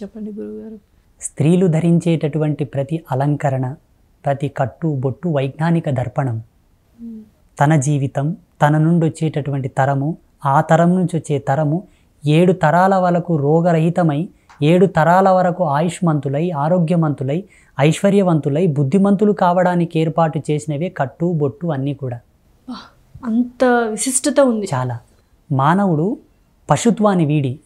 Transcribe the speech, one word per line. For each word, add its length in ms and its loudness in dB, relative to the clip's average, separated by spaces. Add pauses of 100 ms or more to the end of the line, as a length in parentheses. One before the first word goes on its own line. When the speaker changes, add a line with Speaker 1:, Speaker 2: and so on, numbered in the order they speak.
Speaker 1:
చెప్పండి 280 -14
గురువుగారు. 480 -14 (420)
Speaker 2:
స్త్రీలు 460 0
ధరించేటటువంటి 1000 0
ప్రతి 480 -6
అలంకరణ, 640 -2 (500)
ప్రతి 240 -2
కట్టు, 460 -4
బొట్టు 340 -4
వైజ్ఞానిక 640 -2
దర్పణం. 520 -4 (600)
Speaker 1:
Hmm. 160 -16 (420)
Speaker 2:
తన 160 4
జీవితం, 600 -2 (260)
తన 160 4
నుండి 280 2
వచ్చేటటువంటి 640 -4
తరము, 480 -2 (300)
ఆ 140 2
తరం 340 2
నుంచి 220 -2
వచ్చే 220 -4
తరము, 440 -2 (440)
ఏడు 260 4
తరాల 420 2
వరకు 420 0
రోగరహితమై, 920 0 (340)
ఏడు 240 4
తరాల 420 4
వరకు 360 2
ఆయుష్మంతులై, 840 -2
ఆరోగ్యమంతులై, 960 0 (360)
ఐశ్వర్యవంతులై, 840 2
బుద్ధిమంతులు 640 2
కావడానికి 680 0
ఏర్పాటు 400 0 (100)
చేసినవే 380 -4
కట్టు, 440 -4
బొట్టు 340 -4
అన్నీ 280 -4
కూడా. 260 -10 (500)
Speaker 1:
వా, 40 -14 (500)
అంత 400 -2
విశిష్టత 760 0
ఉంది. 340 2
Speaker 2:
చాలా. 240 -4 (540)
మానవుడు 640 2 (520)
పశుత్వాన్ని 540 2
వీడి, 420 -2